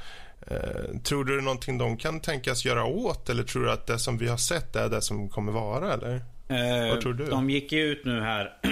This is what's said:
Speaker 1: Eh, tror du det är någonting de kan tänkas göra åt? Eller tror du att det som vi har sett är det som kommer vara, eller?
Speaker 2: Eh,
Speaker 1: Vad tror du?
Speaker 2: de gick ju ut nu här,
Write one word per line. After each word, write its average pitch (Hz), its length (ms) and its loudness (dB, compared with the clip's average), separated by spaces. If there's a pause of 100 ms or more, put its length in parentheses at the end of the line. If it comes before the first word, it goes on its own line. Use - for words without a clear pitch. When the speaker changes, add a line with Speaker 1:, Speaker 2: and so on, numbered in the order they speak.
(480)
Speaker 1:
Eh, - 560 -4
tror 143 220 2
du 135 100 2
det 139 40 2
är 135 40 -2
någonting 131 340 0
de 117 200 2
kan 156 220 -2
tänkas 131 460 0
göra 117 200 4
åt? 175 440 0
Eller 117 140 2
tror 123 220 0
du 117 60 4
att - 160 -2
det 117 120 2
som 120 180 0
vi 117 100 0
har 120 100 2
sett - 380 0
är 110 140 2
det 110 120 2
som 104 280 0
kommer 104 220 -2
vara, 113 420 0
eller? 120 220 -2 (340)
Speaker 2:
Eh, 123 400 2
Speaker 1:
Vad 117 120 2
tror 123 120 0
du? 131 120 -4
Speaker 2:
de 135 240 2
gick 139 220 0
ju 156 120 4
ut 147 220 0
nu 120 160 2
här, 107 320 0 (180)